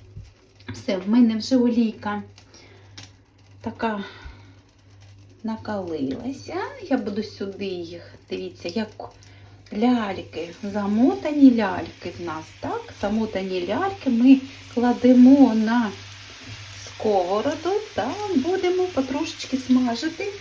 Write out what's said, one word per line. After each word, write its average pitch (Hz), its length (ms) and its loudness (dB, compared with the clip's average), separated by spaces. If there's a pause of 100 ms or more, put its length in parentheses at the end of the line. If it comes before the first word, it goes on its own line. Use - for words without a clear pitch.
(720)
Все, - 240 -6
в 185 120 -6
мене 226 280 6
вже 254 200 0
олійка 220 680 0 (1400)
така 220 420 -6 (1400)
накалилася. 202 1120 -8 (340)
Я 262 80 2
буду 208 260 -6
сюди 202 420 -10
їх, 175 480 -12 (160)
дивіться, 185 380 -10
як - 420 -8 (640)
ляльки, 202 760 -2 (140)
замотані 240 920 4
ляльки 185 640 -4
в 175 60 -8
нас, 160 200 -8 (140)
так? 453 420 -10
Замотані 190 680 -4
ляльки 311 420 -4
ми 247 280 8 (360)
кладемо 247 840 8
на 220 360 2 (1080)
сковороду 220 680 0 (240)
та 220 160 -2 (240)
будемо 359 480 0
потрошечки 269 760 -4
смажити. 254 680 -2 (140)